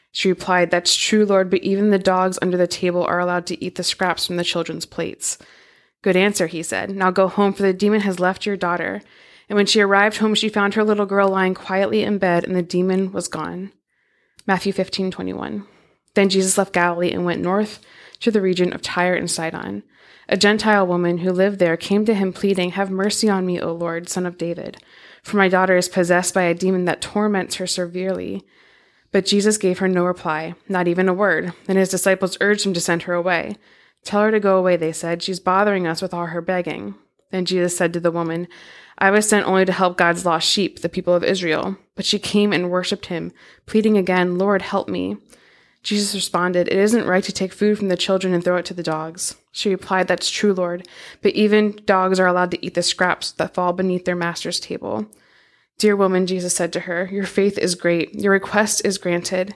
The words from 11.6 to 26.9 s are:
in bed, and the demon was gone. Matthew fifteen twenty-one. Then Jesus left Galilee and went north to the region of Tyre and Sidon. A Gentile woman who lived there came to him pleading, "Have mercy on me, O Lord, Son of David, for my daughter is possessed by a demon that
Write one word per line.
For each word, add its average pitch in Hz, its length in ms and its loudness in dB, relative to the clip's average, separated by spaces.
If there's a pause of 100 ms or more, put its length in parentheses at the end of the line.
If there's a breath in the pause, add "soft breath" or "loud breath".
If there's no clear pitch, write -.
in 208 140 0
bed, 175 280 2
and 185 100 -4
the 180 60 2
demon 185 500 0
was 190 160 -6
gone. 175 440 -10 (760 soft breath)
Matthew 196 240 0
fifteen 185 400 -4
twenty-one. - 540 -8 (480 soft breath)
Then 202 160 4
Jesus 190 280 2
left 190 140 0
Galilee 175 400 0
and 175 140 -2
went 170 160 -2
north 202 380 -2 (420 loud breath)
to 233 100 2
the 208 100 2
region 180 300 0
of - 100 -10
Tyre 180 340 0
and 170 140 -2
Sidon. 170 540 -8 (460 soft breath)
A 190 80 0
Gentile 208 500 4
woman 175 320 0
who 185 140 0
lived 190 260 2
there 165 160 4
came 202 300 0
to 220 100 2
him 190 160 0
pleading, 185 400 0
"Have 190 180 -4
mercy 202 380 0
on 190 180 2
me, 180 140 -2
O 165 140 -4
Lord, 170 340 -6
Son 180 180 -4
of 175 120 -8
David, 170 400 -8 (460 loud breath)
for - 120 -6
my 196 140 6
daughter 185 260 4
is 180 140 2
possessed 175 440 2
by 185 100 2
a 170 100 2
demon 185 320 0
that 165 160 -2